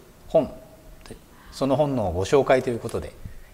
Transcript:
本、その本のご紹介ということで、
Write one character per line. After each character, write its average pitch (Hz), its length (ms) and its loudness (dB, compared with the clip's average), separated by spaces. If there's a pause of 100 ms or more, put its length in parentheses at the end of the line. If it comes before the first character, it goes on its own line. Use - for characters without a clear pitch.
(300)
本、 147 200 2 (1000)
そ 135 160 -2
の 139 80 2
本 143 220 2
の 95 160 -2
ご 90 100 0
紹 139 220 4
介 131 180 4
と 135 60 -4
い 117 80 -2
う - 20 -10
こ 120 80 -8
と 101 140 -6
で、 - 100 -12 (420)